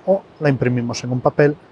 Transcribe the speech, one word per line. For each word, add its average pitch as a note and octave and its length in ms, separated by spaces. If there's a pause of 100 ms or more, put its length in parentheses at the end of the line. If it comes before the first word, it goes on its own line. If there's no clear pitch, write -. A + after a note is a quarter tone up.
o G3 160 (160)
la D3+ 100
imprimimos B2 540
en B2 80
un B2+ 100
papel, D3 340 (160)